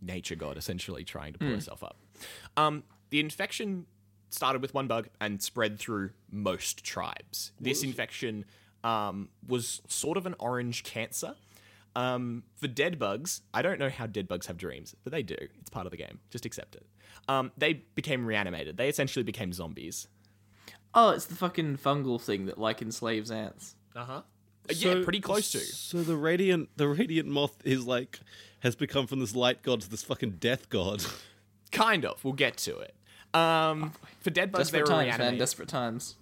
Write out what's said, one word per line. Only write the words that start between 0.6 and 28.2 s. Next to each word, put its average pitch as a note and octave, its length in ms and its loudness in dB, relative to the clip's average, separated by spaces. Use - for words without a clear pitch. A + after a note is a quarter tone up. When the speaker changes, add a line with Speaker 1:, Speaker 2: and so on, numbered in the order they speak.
Speaker 1:
trying D2+ 300 -10
to F2 60 -16
pull C#3+ 100 0
Speaker 2:
Mm. A#2 60 0
Speaker 1:
herself - 280 -8
up. - 140 -12
Um, D3+ 280 4
the D3 100 4
infection F#3 640 -2
started C3 320 0
with C3+ 120 -4
one C3+ 140 0
bug A2+ 220 0
and G#2 220 -2
spread G#2 380 -2
through G2 320 -4
most G2 520 -2
tribes. - 760 -6
This B2+ 220 0
Speaker 2:
Whoa. C#3 80 0
Speaker 1:
infection, A2+ 560 -6
um, G#2 460 0
was B2 400 -2
sort D#3+ 300 -2
of F3+ 80 -4
an F3+ 140 -4
orange A#2+ 440 -2
cancer. - 520 -6
Um, B2 480 -2
for D3 120 -6
dead C#3+ 320 0
bugs, A#2 420 -2
I G#3+ 80 2
don't F3 180 0
know C#3 100 0
how B2+ 160 -6
dead G2+ 220 -4
bugs F2 200 -4
have F2 100 -8
dreams, D2 460 -10
but B2+ 80 -8
they D3+ 120 -2
do. F#2 120 -6
It's - 100 -18
part F#2 180 -8
of F2+ 40 -8
the F2 60 -12
game. - 220 -12
Just - 160 -10
accept - 300 -12
it. - 100 -20
Um, C3 300 2
they D3+ 260 2
became C3+ 300 0
reanimated. F2+ 520 0
They B2 100 2
essentially C3+ 360 0
became G2 300 -4
zombies. E2 540 -8
Speaker 2:
Oh, A#3 160 10
it's - 160 2
the E3+ 100 -10
fucking D#3+ 420 0
fungal C3+ 440 2
thing G2 240 0
that, - 120 -6
like, A2 240 0
enslaves A2+ 500 -4
ants. - 440 -8
Speaker 1:
Uh-huh. A#2+ 180 -10
Uh, D3 80 -10
yeah, E3+ 240 4
Speaker 3:
So, F#3 100 4
Speaker 1:
pretty F3+ 160 0
close G3+ 320 0
to. A2 80 0
Speaker 3:
so - 440 -4
the D#3+ 120 2
radiant, E3+ 640 4
the C#3+ 100 4
radiant D#3 400 2
moth C#3+ 280 2
is, C3 200 4
like, B2 340 0